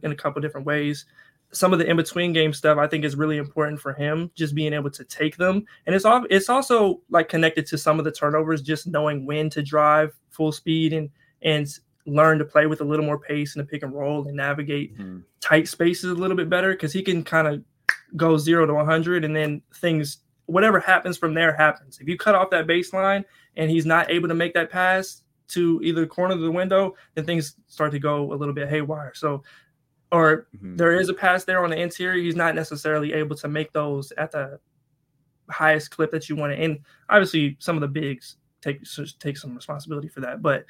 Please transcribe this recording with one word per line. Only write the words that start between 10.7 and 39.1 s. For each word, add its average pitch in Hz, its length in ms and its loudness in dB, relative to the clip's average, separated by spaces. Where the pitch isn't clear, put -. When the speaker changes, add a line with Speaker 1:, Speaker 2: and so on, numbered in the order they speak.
Speaker 1:
and, 156 180 -4
and 151 240 0
learn 151 320 4
to 151 60 0
play 151 220 4
with 151 160 -2
a - 20 -2
little 151 200 0
more 147 140 -2
pace 147 380 -6
in 147 40 -8
the 143 60 -6
pick 147 160 -10
and 135 100 -8
roll 143 360 -4
and 143 80 -10
navigate 143 600 -4
Speaker 2:
Mm-hmm. 92 220 -12
Speaker 1:
tight 160 260 6
spaces 175 440 0
a 180 40 -2
little 185 220 0
bit 170 120 -2
better, 185 280 2
'cause 151 160 -4
he 190 100 -2
can 180 220 0
kinda 151 380 0
go 160 200 4
zero 160 300 4
to 147 80 0
a 151 100 2
hundred, 160 400 2
and 156 100 -2
then 151 260 -2
things, 156 440 -2
whatever 190 320 4
happens 180 400 0
from 156 160 -2
there 165 220 2
happens. - 440 2
If 135 80 -8
you 175 80 -2
cut 208 200 2
off 185 140 2
that 165 180 0
baseline 190 560 0
and 160 140 0
he's 160 160 2
not 165 240 4
able 170 180 0
to 165 60 -2
make 170 200 -2
that 165 160 0
pass 185 520 -2
to 170 360 0
either 165 240 0
corner 180 280 -2
of 175 60 -4
the 160 100 -2
window, 190 440 0
then 156 120 -4
things 160 300 -4
start 151 260 -4
to 147 60 -4
go 147 340 -2
a 147 40 -6
little 143 180 -4
bit 143 140 -6
haywire. 147 460 -4
So, 143 280 -4
or 160 460 4
Speaker 2:
Mm-hmm. 95 200 -14
Speaker 1:
there 170 220 4
is 185 120 0
a 185 40 -2
pass 185 300 2
there 185 200 0
on 170 60 0
the 160 100 -4
interior, 180 420 -4
he's 170 140 -2
not 165 180 0
necessarily 151 580 -4
able 151 240 -4
to 147 120 -10
make 151 240 -6
those 143 400 -4
at 156 200 -6
the 139 260 -8
highest 156 400 2
clip 156 220 -2
that 156 180 -6
you 151 60 -4
want 147 180 -4
to. - 40 -8
And 156 220 -2
obviously, 160 500 2
some 170 160 -2
of 151 60 -2
the 143 60 -4
bigs 139 500 -8
take, 143 200 -6
s-, - 360 -14